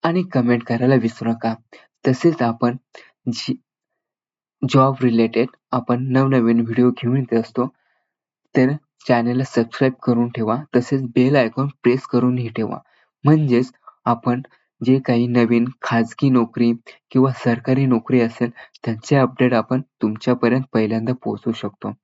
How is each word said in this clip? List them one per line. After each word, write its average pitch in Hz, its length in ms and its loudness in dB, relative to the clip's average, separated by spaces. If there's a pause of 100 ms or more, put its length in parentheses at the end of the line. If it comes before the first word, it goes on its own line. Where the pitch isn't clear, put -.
आणि 175 200 0
कमेंट 120 400 0
करायला 123 320 0
विसरू 117 340 -2
नका. 117 260 -4 (520)
तसेच 156 340 0
आपण 120 360 -2 (560)
जी, - 220 -6 (1120)
जॉब 135 320 4
रिलेटेड 117 460 2 (240)
आपण 127 400 -4
नवनवीन 127 480 2
व्हिडिओ 117 320 2
घेऊन 123 260 -2
येत 120 220 0
असतो, 123 280 -4 (920)
तर 131 120 4 (380)
चॅनलला 123 360 0
सबस्क्राईब 131 500 -2
करून 120 360 -2
ठेवा, 117 340 -4 (120)
तसेच 135 280 0
बेल 127 320 0
आयकॉन 131 320 0 (160)
प्रेस 127 180 2
करूनही 123 480 0
ठेवा. 110 300 -6 (440)
म्हणजेच 139 480 4 (340)
आपण 120 360 -2 (440)
जे 131 140 4
काही 123 280 0
नवीन 120 380 2 (160)
खाजगी 117 480 0
नोकरी 117 440 0 (380)
किंवा 131 200 2
सरकारी 131 540 -2
नोकरी 127 360 0
असेल, 117 280 -2 (360)
त्यांचे 113 300 -2
अपडेट 127 380 2
आपण 123 280 -2
तुमच्यापर्यंत 120 840 -2 (100)
पहिल्यांदा 113 400 -2
पोहोचवू 113 400 -6
शकतो. - 400 -10 (100)